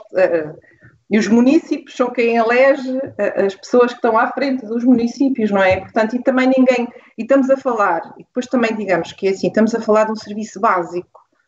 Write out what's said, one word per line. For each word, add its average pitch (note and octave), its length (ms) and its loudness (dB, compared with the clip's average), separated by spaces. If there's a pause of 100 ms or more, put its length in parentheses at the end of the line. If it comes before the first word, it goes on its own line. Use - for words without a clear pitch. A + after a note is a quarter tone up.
(160)
eh, E3+ 380 0 (560)
e G3+ 80 2
os G#3+ 100 0
municípios C4 680 2
são B3 160 -2
quem A#3 240 0
elege, B3+ 640 2 (180)
eh, G3 300 -2
as G3 80 -6
pessoas B3 360 2
que - 60 -14
estão A3 220 0
à B3 140 2
frente C4 340 -4
dos A#3 160 -4
municípios, A#3+ 680 0
não G3 140 2
é? F#3 160 2
Portanto, A3 360 -2
e B3 60 -6
também B3+ 340 0
ninguém, B3 320 2 (300)
e A3+ 60 -8
estamos C4+ 260 2
a C4+ 80 2
falar, G3+ 600 -2
e - 40 -20
depois - 220 -8
também A3+ 300 -2
digamos F#3 380 -4
que - 140 -4
é G3 40 2
assim: F#3+ 160 -4
estamos G#3+ 260 0
a A3+ 80 -4
falar G#3+ 220 2
de G#3 80 -2
um A3 40 -8
serviço G#3 440 -12
básico, F3+ 680 -4 (220)